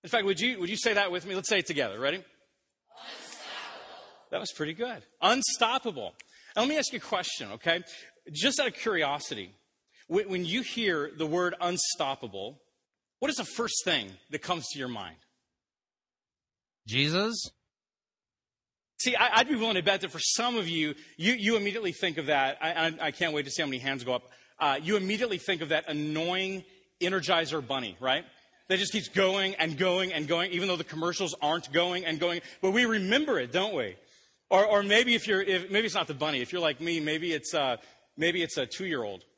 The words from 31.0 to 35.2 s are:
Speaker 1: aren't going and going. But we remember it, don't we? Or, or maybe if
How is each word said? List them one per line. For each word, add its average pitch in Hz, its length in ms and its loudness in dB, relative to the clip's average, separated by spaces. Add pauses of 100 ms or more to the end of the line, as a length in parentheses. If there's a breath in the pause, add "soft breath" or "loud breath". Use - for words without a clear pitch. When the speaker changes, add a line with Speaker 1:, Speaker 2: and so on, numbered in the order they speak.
Speaker 1:
aren't 151 320 0
going 180 320 2
and 160 160 -2
going. 175 220 0 (180 loud breath)
But 190 120 2
we 240 120 6
remember 220 560 2
it, 123 120 -4
don't 196 200 0
we? 110 240 -4 (540 soft breath)
Or, 196 160 8
or 208 160 6
maybe 233 320 6
if 220 120 0